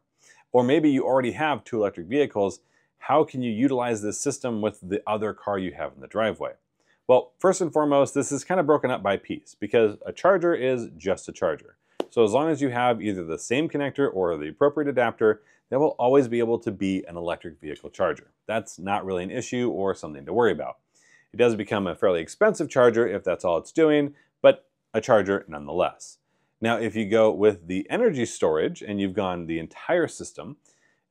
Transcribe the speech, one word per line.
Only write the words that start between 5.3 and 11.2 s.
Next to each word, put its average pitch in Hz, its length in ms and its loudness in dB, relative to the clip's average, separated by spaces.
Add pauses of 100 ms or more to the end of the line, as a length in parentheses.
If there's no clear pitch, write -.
car 101 260 -6
you 87 140 -6
have 71 200 -8
in 65 80 -20
the 67 60 -18
driveway? 92 460 -4 (540)
Well, - 320 4
first 185 220 2
and 160 100 -2
foremost, 143 420 2
this 139 180 -2
is 135 120 -4
kinda 185 200 0
broken 143 280 4
up 113 100 -2
by 98 140 2
piece - 420 -10
because 107 480 2
a 90 60 -8
charger 175 420 2
is 127 440 -2
just 90 320 -4